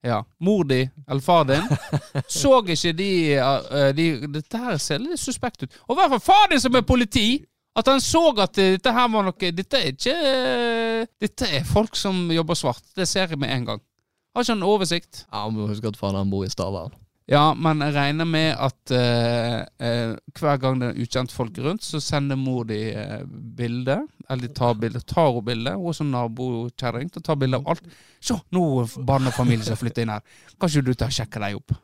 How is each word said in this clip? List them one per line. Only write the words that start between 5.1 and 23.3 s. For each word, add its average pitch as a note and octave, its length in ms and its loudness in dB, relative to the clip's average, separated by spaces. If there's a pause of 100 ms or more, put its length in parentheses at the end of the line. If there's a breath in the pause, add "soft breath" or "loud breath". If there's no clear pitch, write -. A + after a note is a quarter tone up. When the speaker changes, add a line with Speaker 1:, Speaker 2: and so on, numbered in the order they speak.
Speaker 1:
suspekt - 420 -6
ut. - 120 -12 (120)
Og A#3+ 60 -2
i D4 60 0
hvert E4 160 6
fall G3+ 100 -4
far G4+ 240 8
din D4 120 4
som B3 140 2
er B3+ 60 6
politi, A#3+ 460 2 (480)
at A3 120 2
han C4+ 140 6
så E4 220 4 (180)
at, F#3 160 0
eh, F#3+ 200 6
dette A#3 160 0
her A#3+ 160 4
var G#3+ 160 2
noe, F3+ 280 -2
dette F#3+ 240 -2
er F#3 160 0
ikke, B3 220 -2
eh, A#3+ 920 0 (160)
dette G#3+ 280 -4
er C#3+ 160 -2
folk G3+ 300 0
som F#3 340 0
jobber E3 280 0
svart. B2+ 240 -2 (140)
Det F#3 120 -2
ser F#3+ 220 -2
jeg D#3+ 120 -6
med C3 120 0
en B2 120 -2
gang. G#2+ 160 -6 (540)
Har A#3+ 100 0
ikke A#3+ 100 0
han G3 80 -2
oversikt? F#3 640 0
Speaker 2:
Ja, G#2 220 -6
men G#2+ 180 -2
husk G#2+ 180 -6
at G#2 140 -4
faren G2 160 -2
han G2 160 0
bor G2 140 -2
i - 40 -6
Stavern. F2+ 440 -6 (380)
Speaker 1:
Ja, D3 240 4
men D#3 240 0
jeg D3 160 -2
regner D3 320 0
med D#3+ 320 0
at, - 320 -4
eh, A#2 680 0 (180)
eh, A#2 360 -2 (200)
hver C#3+ 240 0
gang C3 220 0
det B2 80 -2
er - 100 -6
ukjent B2 320 -4
folk A2 320 -6
rundt, F3 240 -4
så D3+ 160 -6
sender C#3 320 -2
mor C3 320 -2
de, G#2+ 120 -4 (120)
eh, G#2 320 -8
bilde, A#2 800 -4 (260)